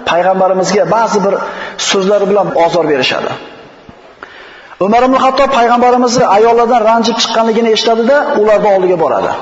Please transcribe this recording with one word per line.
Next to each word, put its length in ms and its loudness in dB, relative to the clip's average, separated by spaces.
payg'ambarimizga 800 0
ba'zi 340 0
bir 140 0
so'zlari 500 0
bilan 260 0
ozor 320 0
berishadi. 460 -2
Umar 260 0
ibn 120 2
Xattob 360 0
payg'ambarimizni 760 2
ayollardan 580 2
ranjib 340 0
chiqqanligini 520 0
eshitadi-da, 480 0
ularni 340 2
oldiga 320 2
boradi. 320 -2